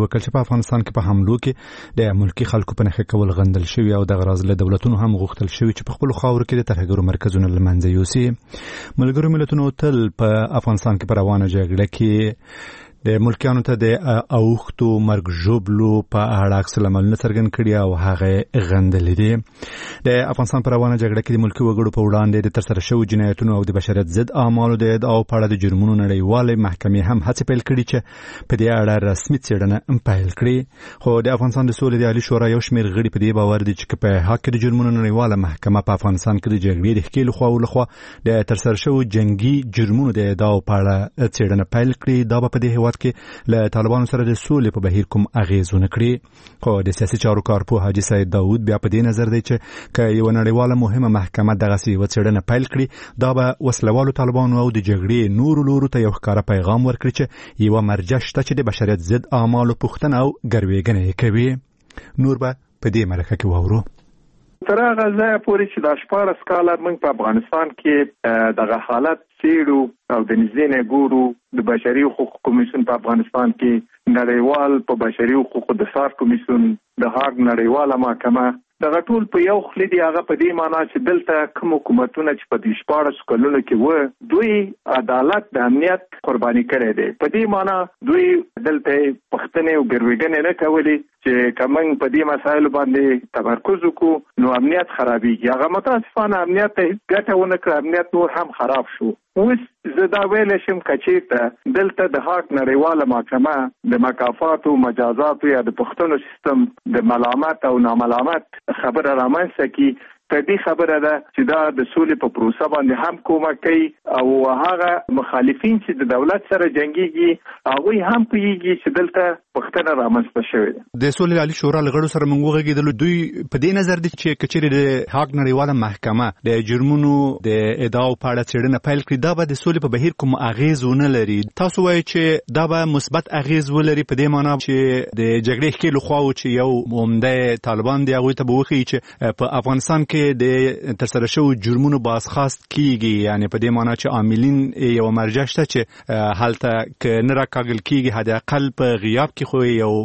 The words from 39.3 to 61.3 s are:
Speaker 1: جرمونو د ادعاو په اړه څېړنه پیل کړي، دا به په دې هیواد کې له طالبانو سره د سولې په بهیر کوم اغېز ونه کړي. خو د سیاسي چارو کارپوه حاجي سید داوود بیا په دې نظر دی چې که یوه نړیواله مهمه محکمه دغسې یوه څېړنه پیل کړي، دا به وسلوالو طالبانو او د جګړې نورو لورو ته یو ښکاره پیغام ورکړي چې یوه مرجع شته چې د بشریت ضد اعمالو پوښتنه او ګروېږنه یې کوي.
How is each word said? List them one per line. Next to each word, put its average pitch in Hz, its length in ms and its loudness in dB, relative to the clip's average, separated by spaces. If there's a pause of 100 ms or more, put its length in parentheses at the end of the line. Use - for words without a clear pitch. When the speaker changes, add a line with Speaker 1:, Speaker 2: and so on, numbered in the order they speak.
Speaker 1:
جرمونو 113 480 0
د 101 100 0
ادعاو 101 380 0
په 104 120 2
اړه 98 160 2 (360)
څېړنه 101 400 0
پیل 123 240 0
کړي، 123 340 0
دا 120 100 0
به 123 80 -2
په 131 140 -4
دې 120 140 0
هیواد 117 140 2
کې 123 200 -4 (380)
له 113 260 2
طالبانو 117 360 2
سره 123 140 0
د 117 100 0
سولې 127 400 0
په 104 120 -4
بهیر 95 240 2
کوم 101 140 2 (160)
اغېز 95 300 0
ونه 95 180 2
کړي. 117 240 0 (480)
خو 117 120 -2 (100)
د 95 160 -2
سیاسي 110 240 -2
چارو 104 280 2
کارپوه 98 340 0
حاجي 98 220 0
سید 98 260 0
داوود 104 340 0
بیا 104 120 0
په 107 100 -4
دې 107 180 2
نظر 113 280 0
دی 117 60 2
چې 120 140 -2 (400)
که 117 140 2
یوه 110 240 2
نړیواله 120 480 2
مهمه 117 340 2
محکمه 104 400 0
دغسې 101 340 0
یوه 101 180 0
څېړنه 104 420 0
پیل 127 180 0
کړي، 131 200 -2 (320)
دا 127 140 0
به 127 140 2 (140)
وسلوالو 131 580 0
طالبانو 123 440 2
او 123 80 2
د 107 180 -2
جګړې 104 500 2
نورو 147 300 2
لورو 139 260 2
ته 120 120 2
یو 104 100 0
ښکاره 101 340 -2
پیغام 107 400 2
ورکړي 123 240 -2
چې 143 100 -2 (440)
یوه 107 240 2
مرجع 101 260 -2
شته - 240 -4
چې 139 120 -4
د 127 140 -2
بشریت 98 400 -2
ضد 120 240 -2
اعمالو 120 540 0
پوښتنه - 300 -2
او 131 120 2 (140)
ګروېږنه 98 580 0
یې 92 200 0
کوي. 120 280 2 (680)